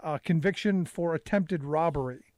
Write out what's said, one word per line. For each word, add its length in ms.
a 160
conviction 680
for 280
attempted 500
robbery 720